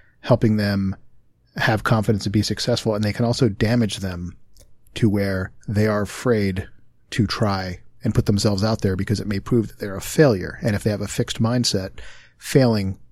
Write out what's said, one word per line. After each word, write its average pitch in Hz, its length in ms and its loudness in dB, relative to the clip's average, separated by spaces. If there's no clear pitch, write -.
helping 113 360 2
them 98 400 0
have - 300 0
confidence 107 400 2
and 101 80 -2
be 107 100 4
successful. 110 520 -2
And 107 100 -2
they 104 80 0
can 120 140 0
also 120 240 2
damage 110 480 0
them 90 400 -8
to 110 160 2
where 98 420 -2
they 107 180 2
are 104 140 2
afraid 101 640 0
to 107 160 0
try 95 540 -2
and 214 120 -2
put 113 100 2
themselves 104 400 0
out 110 160 0
there 95 160 0
because 98 240 -2
it 101 80 -8
may 101 100 -2
prove 110 300 0
that - 100 -20
they're 98 180 -10
a 98 40 -10
failure. - 600 2
And 107 120 0
if 101 80 -2
they 110 80 0
have 101 120 -2
a 101 40 -6
fixed - 360 -4
mindset, 113 580 -2
failing 110 600 2